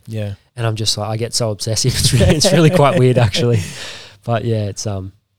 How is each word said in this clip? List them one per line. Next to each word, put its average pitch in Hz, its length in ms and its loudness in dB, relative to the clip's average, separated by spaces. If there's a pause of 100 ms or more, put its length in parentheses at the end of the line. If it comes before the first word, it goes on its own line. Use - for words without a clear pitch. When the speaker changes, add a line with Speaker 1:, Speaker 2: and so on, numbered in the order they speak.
Speaker 1:
yeah. 107 260 -8 (220)
Speaker 2:
And 117 100 -4
I'm 110 120 -2
just 107 200 -4
like, 104 120 -6
I 110 80 -4
get 113 160 -6
so 113 180 -2
obsessive. 110 420 -2
<laughs> - 60 -4
It's - 140 2
really, 165 240 4
it's 190 160 2
really 160 160 6
quite 147 280 4
weird, 127 200 4
actually. 120 420 2 (640)
But 117 220 -4
yeah, 110 220 -2
it's, 98 200 -10
um, 95 240 -8 (280)